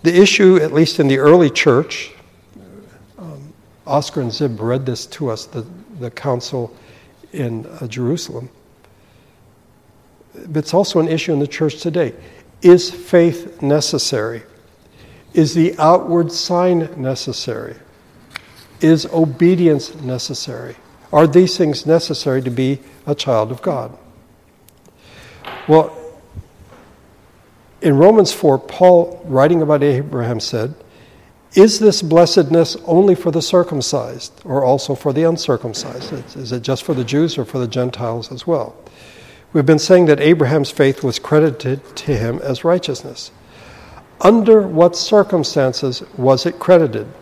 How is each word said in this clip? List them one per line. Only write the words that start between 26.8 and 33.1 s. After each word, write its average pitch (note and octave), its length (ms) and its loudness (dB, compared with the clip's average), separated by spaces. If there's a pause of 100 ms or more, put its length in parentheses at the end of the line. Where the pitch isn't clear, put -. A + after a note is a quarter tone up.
in C#3+ 160 2
Romans G3 340 6
four, C3+ 280 0
Paul, F3 680 2
writing D#3+ 380 2
about D3 180 2
Abraham, C3+ 580 -2
said, B2 360 -6 (800)
"Is G#3 240 6
this G#3+ 240 2
blessedness E3 840 2
only F3+ 300 4